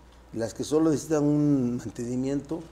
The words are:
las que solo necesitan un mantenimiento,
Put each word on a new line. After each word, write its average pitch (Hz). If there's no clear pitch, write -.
las 110
que 131
solo 160
necesitan 151
un 147
mantenimiento, 127